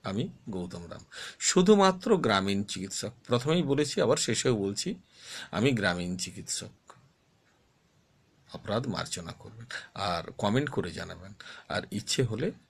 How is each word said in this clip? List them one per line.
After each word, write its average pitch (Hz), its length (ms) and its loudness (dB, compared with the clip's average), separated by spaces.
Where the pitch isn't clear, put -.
আমি 98 240 -4
গৌতম 90 400 -8
রাম, - 140 -14
শুধুমাত্র 190 760 6
গ্রামীণ 101 480 2
চিকিৎসক। 101 480 -8
প্রথমেই 143 360 2
বলেছি, 139 380 0
আবার 123 160 6
শেষেও 123 400 0
বলছি, 101 380 -2
আমি 110 220 2
গ্রামীণ 90 440 0
চিকিৎসক। - 580 -8
অপরাধ - 400 -4
মার্জনা 87 440 -6
করবেন 113 340 -18
আর 87 360 -2
কমেন্ট 123 400 0
করে 90 200 -4
জানাবেন, 87 420 -12
আর 95 220 -2
ইচ্ছে - 320 -2
হলে 123 280 0